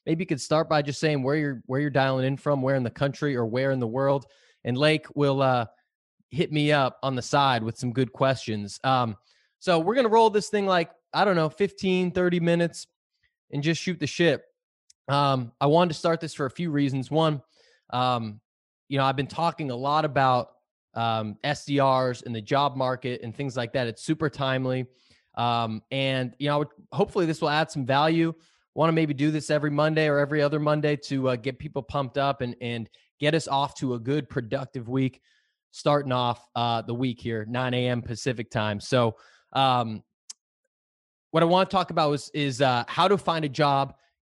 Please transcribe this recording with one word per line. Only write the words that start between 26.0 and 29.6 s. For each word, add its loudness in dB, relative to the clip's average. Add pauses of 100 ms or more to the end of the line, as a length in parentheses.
you -2
know, 0
I 0
would, -4 (240)
hopefully 0
this -4
will 0
add 2
some -4
value. 2 (420)
Wanna 2
maybe 2
do 0
this -2
every 2